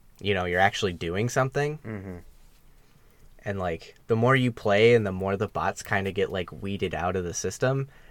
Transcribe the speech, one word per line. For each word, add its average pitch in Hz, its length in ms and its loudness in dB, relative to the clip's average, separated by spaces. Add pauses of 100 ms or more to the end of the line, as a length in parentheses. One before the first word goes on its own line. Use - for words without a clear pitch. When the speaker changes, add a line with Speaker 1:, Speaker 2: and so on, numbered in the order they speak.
(220)
Speaker 1:
you 101 120 0
know, 92 120 0
you're 90 140 0
actually 98 340 2
doing 90 360 -2
something. 143 500 -2
Speaker 2:
Mm-hmm. 98 380 -10 (1300)
Speaker 1:
And, 98 140 -6
like, 87 360 -6 (120)
the 113 80 4
more 123 200 4
you 127 160 2
play 110 420 6
and 113 120 4
the 95 60 -2
more 95 260 -2
the 104 100 0
bots 90 360 -4
kinda 98 280 -2
get, 95 200 0
like, 92 200 -6
weeded 95 420 -4
out 87 220 -2
of 92 80 -2
the 85 100 -6
system, 131 540 -2 (240)